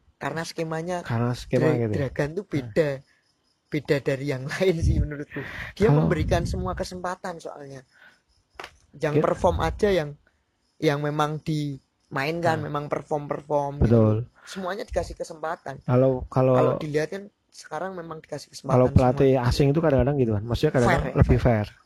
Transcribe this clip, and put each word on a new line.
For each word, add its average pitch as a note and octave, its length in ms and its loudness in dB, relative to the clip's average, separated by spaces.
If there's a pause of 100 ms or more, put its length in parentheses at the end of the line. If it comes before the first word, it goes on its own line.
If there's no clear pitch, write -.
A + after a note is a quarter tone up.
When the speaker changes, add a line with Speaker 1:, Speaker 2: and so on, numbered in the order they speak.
(160)
Speaker 1:
Karena C#3+ 280 -6
skemanya E3 600 -6
Speaker 2:
Karena A#2+ 320 -2
skema - 320 -2
Speaker 1:
Dra-, B2 140 2
Speaker 2:
gitu. A2 120 -2
Speaker 1:
Dragan C#3+ 380 -2
tuh F#3+ 140 -8
Speaker 2:
Nah. - 60 -20
Speaker 1:
beda. C#3+ 380 0 (800)
Beda D3 320 0
dari C3+ 280 -4
yang C3 220 -4
<laughs> - 40 -8
lain F#3+ 260 2
sih - 160 2
menurutku. D3 460 -4 (340)
Dia G#3 140 4
Speaker 2:
Kalau D#3 160 4
Speaker 1:
memberikan E3 420 0
semua F#3 240 -4
kesempatan F3+ 720 -8
soalnya. C#3 400 -14 (1120)
Yang D3 180 -4
Speaker 2:
Dia D3 120 4
Speaker 1:
perform E3+ 340 0
aja E3 320 0
yang, D#3+ 180 0 (720)
yang D3 220 0
memang D3 400 -2
dimainkan, D3+ 1200 -4
Speaker 2:
Nah. - 20 -6
Speaker 1:
memang D3 240 -6
perform-perform C#3+ 960 -4
Speaker 2:
Betul. A2 420 6
Speaker 1:
gitu. - 80 -20 (140)
Semuanya F#3+ 400 -8
dikasih E3+ 320 -6
kesempatan. D#3+ 680 -10
Speaker 2:
Kalau, B2+ 460 2
kalau C3 240 2
Speaker 1:
Kalau B2+ 240 4
dilihat D3+ 340 -2
kan G3 160 -12 (220)
sekarang E3 420 -10
memang E3 280 -12
dikasih - 300 -12
kesempatan - 240 -6
Speaker 2:
kalau B2+ 160 6
pelatih C3 460 6
Speaker 1:
semua. B2 100 0
Speaker 2:
asing C3 240 2
itu C#3+ 100 2
kadang-kadang C#3+ 360 2
gitu B2+ 160 2
kan. G#2 140 0
Maksudnya A#2+ 260 0
kadang-kadang B2+ 320 4
Speaker 1:
Fair, C3 80 -6
ya, - 80 2
Speaker 2:
lebih B2+ 220 6
Speaker 1:
fair. A2 260 4
Speaker 2:
fair. - 180 -20